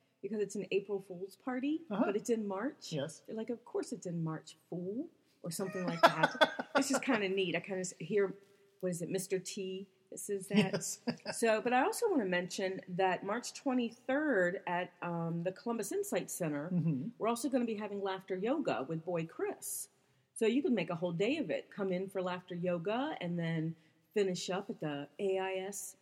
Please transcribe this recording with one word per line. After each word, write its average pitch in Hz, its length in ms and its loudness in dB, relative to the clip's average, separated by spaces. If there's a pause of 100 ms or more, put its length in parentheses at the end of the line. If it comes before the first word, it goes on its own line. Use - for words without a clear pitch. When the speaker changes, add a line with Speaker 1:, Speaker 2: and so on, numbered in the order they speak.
(220)
Speaker 1:
because 208 180 -4
it's 196 160 -2
an 185 160 -4
April 196 360 0
Fool's 185 360 -10
Party, 269 460 0
Speaker 2:
Uh-huh. 214 160 2
Speaker 1:
but 202 100 2
it's - 140 -2
in 220 180 2
March. 202 440 -4
Speaker 2:
Yes. 156 360 -4
Speaker 1:
They're 226 80 -10
like, 220 140 -6
"Of 233 160 -8
course - 260 -4
it's 202 140 -8
in 170 180 -2
March, 156 320 -6 (140)
fool," 196 380 -4 (360)
or 175 80 -6
something 190 340 -4
like 170 160 0
that. - 520 6 (100)
Speaker 2:
<laughs> - 140 -8
Speaker 1:
It's 269 120 4
just 269 140 2
kinda 208 240 2
neat. 185 280 0
I 175 40 0
kinda 185 220 -4
s-, 180 180 -6
hear, 190 340 2 (460)
what 185 120 0
is 170 100 -6
it, 160 80 -4
Mister 185 300 -2
T 190 480 -6 (220)
that - 100 -12
says 196 280 -6
that? 202 100 4
Speaker 2:
Yes. 196 420 2 (180)
<laughs> - 160 -8
Speaker 1:
So, 220 280 4
but 240 120 2
I 254 100 6
also 453 260 2
wanna 277 160 4
mention 185 560 0 (140)
that 185 300 2
March 220 280 -4
twenty-third 247 1120 2
at, 180 240 0 (100)
um, 170 420 0
the 180 80 0
Columbus 226 400 -4
Insight 349 400 0
Center, 151 420 -2
Speaker 2:
Mm-hmm. 160 360 2 (100)
Speaker 1:
we're 208 80 0
also 233 220 0
gonna 247 160 4
be 226 100 -2
having 202 280 -6
laughter 190 340 -4
yoga 185 500 0
with 160 180 -4
Boy 170 200 0
Chris. - 600 -6 (460)
So 220 140 2
you 247 160 4
can 277 100 2
make 170 160 2
a 175 60 0
whole 175 160 -2
day 208 260 2
of 196 140 -2
it. - 240 -2
Come 190 160 0
in 185 180 0
for 196 120 -4
laughter 180 340 -4
yoga 185 560 0 (100)
and 175 160 -2
then 165 380 0 (400)
finish 190 340 2
up 190 220 -2
at 190 80 -10
the 143 280 -4 (120)
A 190 180 2
I 190 160 -2 (140)
S - 340 -10